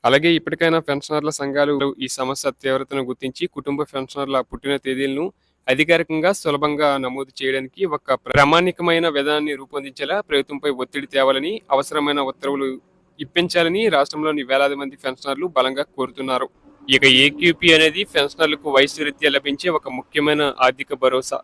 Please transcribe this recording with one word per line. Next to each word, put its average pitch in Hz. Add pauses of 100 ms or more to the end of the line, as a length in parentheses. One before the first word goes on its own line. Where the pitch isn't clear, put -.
అలాగే 147
ఇప్పటికైనా 165
పెన్షనర్ల 147
సంఘాలు 139
ఈ 131
సమస్య 135
తీవ్రతను 135
గుర్తించి 131
కుటుంబ 143
పెన్షనర్ల 135
పుట్టిన 139
తేదీలను 135 (340)
అధికారికంగా 160
సులభంగా 147
నమోదు 131
చేయడానికి 135
ఒక 147
ప్రామాణికమైన 165
విధానాన్ని 151
రూపొందించేలా 139
ప్రభుత్వంపై 143
ఒత్తిడి 135
తేవాలని, 135 (100)
అవసరమైన 143
ఉత్తర్వులు 135 (380)
ఇప్పించాలని 175
రాష్ట్రంలోని 151
వేలాది 139
మంది 139
పెన్షనర్లు 139
బలంగా 135
కోరుతున్నారు. 131 (400)
ఇక 131
ఏక్యూపీ 147
అనేది 160
పెన్షనర్లకు 151
వయసు 143
రీత్యా 147
లభించే 143
ఒక 156
ముఖ్యమైన 147
ఆర్థిక 131
భరోసా 131